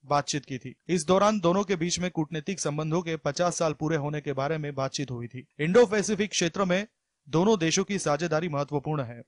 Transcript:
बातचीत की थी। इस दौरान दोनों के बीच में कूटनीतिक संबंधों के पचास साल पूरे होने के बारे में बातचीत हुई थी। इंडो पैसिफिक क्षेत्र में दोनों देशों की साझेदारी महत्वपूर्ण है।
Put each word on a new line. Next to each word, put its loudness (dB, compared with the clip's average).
बातचीत -2
की -8
थी। -14
इस 0
दौरान 4
दोनों 4
के 0
बीच -2
में -2
कूटनीतिक -4
संबंधों -2
के -4
पचास 0
साल 0
पूरे -2
होने -4
के -6
बारे -2
में -6
बातचीत -4
हुई -6
थी। -14
इंडो 6
पैसिफिक 0
क्षेत्र 0
में 0
दोनों 4
देशों 2
की -4
साझेदारी 0
महत्वपूर्ण -2
है। -12